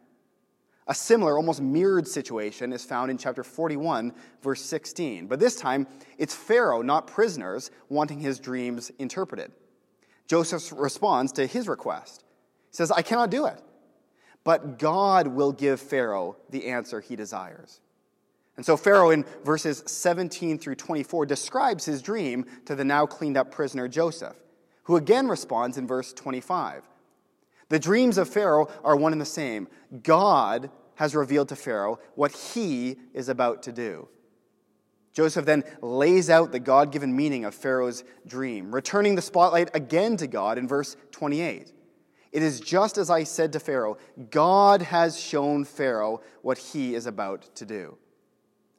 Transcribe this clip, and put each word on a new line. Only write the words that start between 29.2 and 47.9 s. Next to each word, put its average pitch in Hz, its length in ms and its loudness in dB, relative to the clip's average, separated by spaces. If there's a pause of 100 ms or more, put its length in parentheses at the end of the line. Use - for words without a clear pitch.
the 143 40 -6
same. 113 440 -6 (340)
God 139 640 4 (260)
has 151 200 -2
revealed 143 340 0
to 139 60 -12
Pharaoh 110 440 -4 (160)
what 143 160 0
he 131 680 -6 (160)
is 131 160 -6
about 123 340 -2
to 123 80 -12
do. 113 380 -10 (1040)
Joseph 156 320 0
then 147 180 4 (180)
lays 151 480 4
out 165 220 6
the 127 80 -4
God-given 139 560 2
meaning 135 300 -2
of 104 100 -8
Pharaoh's 127 480 -2 (240)
dream, 120 480 -8
returning 202 400 2
the 175 60 0
spotlight 170 520 4
again 165 440 0
to 156 100 -6
God 110 300 -2
in 127 100 -4
verse 139 300 -4 (140)
twenty-eight. 147 600 -6 (640)
"It 151 100 0
is 143 160 -2
just 190 380 2
as 180 120 0
I 165 140 4
said 156 300 -2
to 151 60 -4
Pharaoh, 120 380 -2 (320)
God 190 520 8
has 170 360 2
shown 143 460 0
Pharaoh 113 580 -2 (200)
what 127 160 -2
he 131 360 -6
is 117 120 -4
about 98 500 -8
to 110 100 -16
do." 101 320 -12 (800)